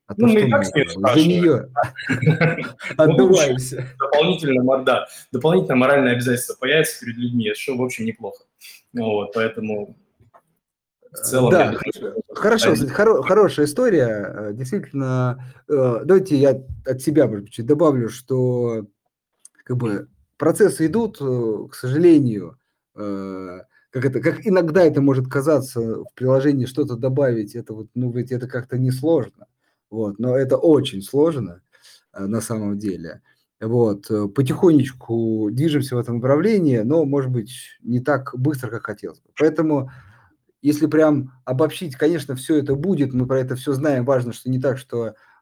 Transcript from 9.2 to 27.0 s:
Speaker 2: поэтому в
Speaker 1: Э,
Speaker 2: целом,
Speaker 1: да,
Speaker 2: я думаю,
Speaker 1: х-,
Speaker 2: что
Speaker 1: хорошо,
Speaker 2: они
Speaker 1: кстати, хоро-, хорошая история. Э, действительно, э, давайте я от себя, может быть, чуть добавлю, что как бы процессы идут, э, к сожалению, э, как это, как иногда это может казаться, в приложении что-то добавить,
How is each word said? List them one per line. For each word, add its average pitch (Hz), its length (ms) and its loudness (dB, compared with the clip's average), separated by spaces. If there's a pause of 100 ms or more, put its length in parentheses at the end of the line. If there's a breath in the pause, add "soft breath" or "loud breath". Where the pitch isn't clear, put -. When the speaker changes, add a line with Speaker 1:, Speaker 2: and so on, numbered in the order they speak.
Speaker 2:
поэтому 110 600 -4 (1160)
в - 40 -18
Speaker 1:
Э, - 40 -
Speaker 2:
целом, 123 280 0
Speaker 1:
да, 170 160 6
Speaker 2:
я 113 40 0
думаю, - 140 -6
Speaker 1:
х-, - 100 -8
Speaker 2:
что - 220 -10 (200)
Speaker 1:
хорошо, 214 380 2
Speaker 2:
они - 20 4
Speaker 1:
кстати, 127 160 -2
хоро-, 196 320 2
хорошая 180 440 2
история. 117 840 0
Э, - 20 -8
действительно, 127 880 -4 (260 loud breath)
э, 127 360 2
давайте 165 320 4
я 135 260 4 (240)
от 131 160 -4
себя, 147 240 2
может 104 180 -6
быть, - 80 -20
чуть 117 140 -10
добавлю, 143 420 2
что 120 800 -4 (800)
как 123 140 -4
бы 107 300 -4 (300)
процессы 160 480 2
идут, 214 340 -2
э, 120 500 -4
к - 40 -20
сожалению, 127 840 2 (380)
э, 95 640 -10 (300)
как 127 160 -6
это, 131 140 -2
как 165 260 -2
иногда 180 380 4
это 151 180 4
может 131 260 2
казаться, 135 520 0
в 113 340 -6
приложении 135 520 2
что-то 135 300 -4
добавить, 120 600 -2